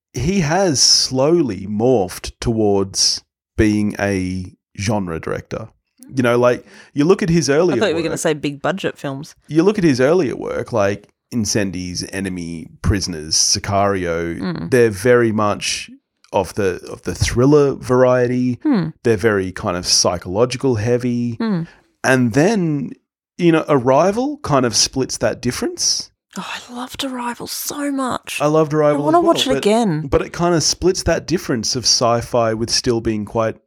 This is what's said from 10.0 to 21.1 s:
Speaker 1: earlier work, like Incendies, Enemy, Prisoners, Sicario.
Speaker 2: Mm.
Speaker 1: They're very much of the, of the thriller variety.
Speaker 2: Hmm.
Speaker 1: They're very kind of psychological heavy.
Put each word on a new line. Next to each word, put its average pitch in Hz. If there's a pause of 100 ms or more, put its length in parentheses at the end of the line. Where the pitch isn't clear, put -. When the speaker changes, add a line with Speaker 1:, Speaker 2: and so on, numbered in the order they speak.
Speaker 1:
earlier 147
work, 101
like 101 (240)
Incendies, 95
Enemy, 90 (160)
Prisoners, 82
Sicario. 92
Speaker 2:
Mm. 165
Speaker 1:
They're 120
very 117
much 104 (440)
of 95
the, 95
of -
the 87
thriller 139
variety. 127 (100)
Speaker 2:
Hmm. 202 (160)
Speaker 1:
They're 113
very 95
kind 92
of 90
psychological 117
heavy. 120